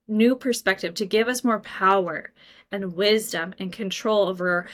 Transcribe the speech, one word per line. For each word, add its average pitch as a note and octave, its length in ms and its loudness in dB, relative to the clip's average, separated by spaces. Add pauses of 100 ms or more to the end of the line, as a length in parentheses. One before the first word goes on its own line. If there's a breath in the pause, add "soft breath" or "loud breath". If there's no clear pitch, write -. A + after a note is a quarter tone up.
new A3+ 300 4
perspective, F#3+ 560 -2
to G3+ 120 -4
give G#3+ 220 2
us B3 160 -4
more A3 160 2
power F#3+ 720 0 (400 soft breath)
and G3 220 -6
wisdom G3+ 640 0
and F#3 140 -8
control G3+ 560 0
over F3+ 440 -2